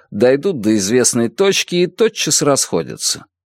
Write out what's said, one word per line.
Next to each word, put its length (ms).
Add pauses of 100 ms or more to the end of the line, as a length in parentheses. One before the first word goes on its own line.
(120)
Дойдут 480
до 160
известной 540
точки 460
и 120
тотчас 540
расходятся. 840 (280)